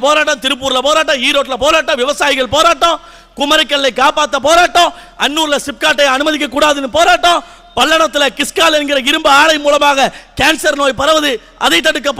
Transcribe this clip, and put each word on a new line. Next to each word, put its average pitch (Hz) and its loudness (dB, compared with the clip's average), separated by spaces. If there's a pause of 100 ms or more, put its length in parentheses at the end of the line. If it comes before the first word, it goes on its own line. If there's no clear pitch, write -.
போராட்டம், 302 0
திருப்பூர்ல 262 -2
போராட்டம், 302 0
ஈரோட்ல 269 -2
போராட்டம், 311 0
விவசாயிகள் 269 -2
போராட்டம், 330 2 (400)
குமரிக்கல்லை 285 0 (100)
காப்பாத்த 294 0 (100)
போராட்டம், 349 2 (320)
அன்னூர்ல 294 -2 (100)
சிப்காட்டை 285 0
அனுமதிக்க 294 -2
கூடாதுன்னு 285 0
போராட்டம், 339 2 (380)
பல்லடத்துல 302 0 (120)
கிஸ்கால் 311 0
என்கிற 285 -2 (120)
இரும்பு 311 0 (100)
ஆலை 311 2 (100)
மூலமாக 285 2 (320)
கேன்சர் 294 0
நோய் 269 -2
பரவுது, 294 0 (340)
அதை 320 0
தடுக்க 302 -2